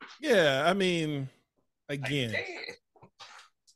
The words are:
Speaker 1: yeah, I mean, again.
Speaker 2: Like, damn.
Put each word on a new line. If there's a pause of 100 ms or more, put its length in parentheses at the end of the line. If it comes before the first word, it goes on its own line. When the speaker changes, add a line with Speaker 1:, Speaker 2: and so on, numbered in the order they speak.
(200)
Speaker 1:
yeah,
I
mean, (580)
again.
Speaker 2:
Like,
damn. (680)